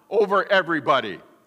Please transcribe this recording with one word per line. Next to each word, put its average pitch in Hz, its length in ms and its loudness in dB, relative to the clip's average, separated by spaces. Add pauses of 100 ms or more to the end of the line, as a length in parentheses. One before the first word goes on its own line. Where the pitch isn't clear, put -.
over 196 420 0
everybody. 143 680 0 (280)